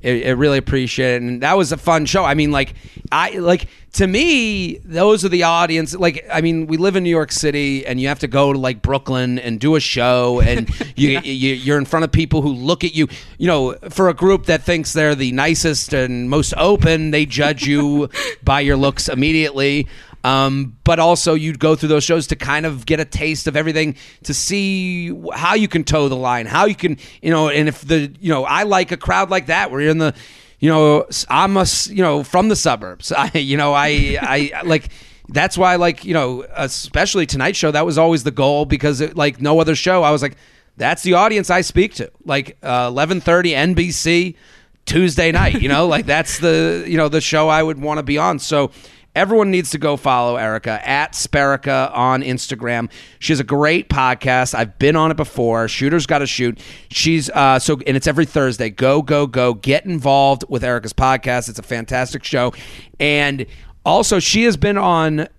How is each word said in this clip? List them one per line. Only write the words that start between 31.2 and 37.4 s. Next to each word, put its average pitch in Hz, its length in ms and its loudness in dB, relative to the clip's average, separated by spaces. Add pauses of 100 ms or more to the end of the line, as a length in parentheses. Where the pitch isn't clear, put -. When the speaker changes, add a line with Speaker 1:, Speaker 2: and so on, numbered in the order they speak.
Speaker 1:
I'm 190 280 2
a, 185 40 2
s-, - 280 -2
you 196 120 -2
know, 147 220 0
from 185 260 2
the 202 60 2
suburbs. 107 560 -4
<laughs> 170 40 -4
I, 143 200 0
you 139 200 0
know, 147 200 0
I, 143 440 2
I, 143 440 -2
like, 160 260 0 (400)
that's 175 300 -2
why, 180 160 4
like, 175 280 0
you 175 120 -2
know, 127 280 -2 (120)
especially 151 720 -2
Tonight 147 280 0